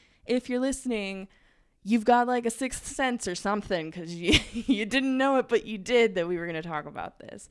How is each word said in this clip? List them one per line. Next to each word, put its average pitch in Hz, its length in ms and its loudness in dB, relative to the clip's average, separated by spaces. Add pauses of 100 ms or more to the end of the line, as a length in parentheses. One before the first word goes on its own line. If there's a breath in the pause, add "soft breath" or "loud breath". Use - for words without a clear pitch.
(280 loud breath)
if 247 200 0
you're 247 120 0
listening, 214 680 -2 (560 soft breath)
you've 214 220 2
got, 240 220 6
like, 247 180 0
a 226 60 0
sixth - 340 -6
sense 247 420 -2
or 180 80 -2
something, 196 560 -2
'cause 170 220 -10
you, 175 320 2
<laughs> - 80 -18
you 220 320 0
didn't 262 320 0
know 269 200 4
it, 247 100 2
but - 180 2
you 214 140 -8
did, 226 360 4
that 170 120 0
we 180 100 -2
were 165 80 -4
gonna 165 160 -4
talk 160 240 -6
about 147 320 -10
this. - 340 -18